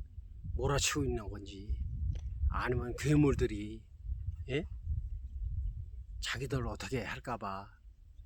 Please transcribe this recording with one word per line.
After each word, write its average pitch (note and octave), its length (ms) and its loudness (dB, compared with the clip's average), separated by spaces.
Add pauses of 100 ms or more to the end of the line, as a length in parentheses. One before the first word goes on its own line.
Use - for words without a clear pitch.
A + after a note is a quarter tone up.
(540)
몰아치고 C#3 500 2
있는 A#2 240 0
건지, G2+ 500 -4 (720)
아니면 B2 500 2
괴물들이, B2 840 6 (640)
예? C#3+ 180 2 (1600)
자기들 B2+ 440 0
어떻게 A#2 380 -2
할까봐 G2+ 680 -4 (560)